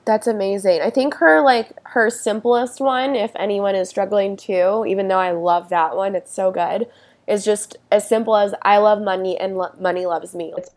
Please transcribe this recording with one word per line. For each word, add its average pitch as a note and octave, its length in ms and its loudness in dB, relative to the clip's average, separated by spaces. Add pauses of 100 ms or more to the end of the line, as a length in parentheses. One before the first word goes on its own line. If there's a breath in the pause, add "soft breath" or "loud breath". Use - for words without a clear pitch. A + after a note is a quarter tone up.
that's G#3+ 200 0
amazing. G3 560 0
I F#3 80 0
think C4+ 260 0
her, D#4 260 6
like, B3 320 2 (160)
her A3+ 200 2
simplest A#3+ 720 -2
one, C4+ 340 0
if G#3+ 220 -2
anyone G3+ 400 -2
is F#3 140 -2
struggling G3 480 -2
too, G3 500 0
even F#3+ 220 -2
though F#3 100 2
I F#3 120 0
love F3 360 0
that E3+ 300 0
one, G3 180 -2
it's - 180 -8
so F#3+ 160 0
good, F3+ 380 -4 (400 soft breath)
is G#3 160 0
just G#3 320 -2 (160)
as G3+ 160 2
simple A3 300 2
as, G3+ 240 2
"I G3+ 160 4
love G#3 240 4
money F#3+ 360 -2
and F#3+ 200 -6
lo-, F3+ 240 -6
money F3+ 240 -2
loves E3 280 -6
me." E3 220 -10
It's - 220 -12